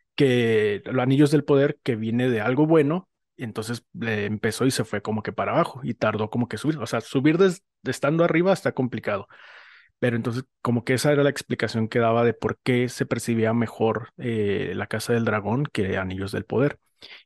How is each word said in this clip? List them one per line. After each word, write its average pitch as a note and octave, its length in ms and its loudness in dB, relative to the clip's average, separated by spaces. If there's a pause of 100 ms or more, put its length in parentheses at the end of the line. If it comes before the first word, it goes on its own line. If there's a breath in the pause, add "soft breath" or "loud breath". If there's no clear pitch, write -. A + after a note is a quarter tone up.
(160 soft breath)
que A2+ 720 2
los B2+ 160 -2
Anillos C3+ 300 4
del D3 140 4
Poder, C#3+ 380 2
que B2 120 -2
viene A2+ 340 0
de A2+ 120 0
algo C3 260 2
bueno, D#3+ 420 2 (260)
y - 80 -12
entonces, A2+ 420 -8 (160)
eh, A2 240 -2
empezó G#2+ 400 -2
y C3+ 60 4
se B2+ 120 -2
fue G#2 180 -4
como G#2+ 220 -6
que G2+ 100 -6
para G2+ 200 -4
abajo, C#3+ 300 -2
y C3+ 120 -6
tardó G#2+ 340 -2
como A#2+ 180 -2
que G#2+ 100 -8
subir, D3+ 220 -2
o A2 80 -8
sea, A#2 140 -4
subir D3 360 0
des-, F#3 260 2 (200)
estando D3 400 0
arriba E3+ 300 2
está C3+ 200 -2
complicado, A2 540 -4 (720 loud breath)
pero A#2+ 160 0
entonces A#2 300 -4 (160)
como A#2+ 240 0
que C3 100 2
esa D3 160 2
era C#3+ 120 4
la C#3+ 60 4
explicación A2+ 600 -4
que B2 100 0
daba A#2 260 4
de A#2 80 2
por - 300 -4
qué B2 260 0
se - 160 -4
percibía A2+ 480 0
mejor, A2+ 640 0
eh, G2+ 580 -2
La G2+ 120 -6
Casa A2 260 -4
del A#2 120 0
Dragón G#2+ 400 -2
que F#2+ 320 -2
Anillos F#2+ 340 -6
del G2+ 140 -6
Poder. C3 340 0 (460 loud breath)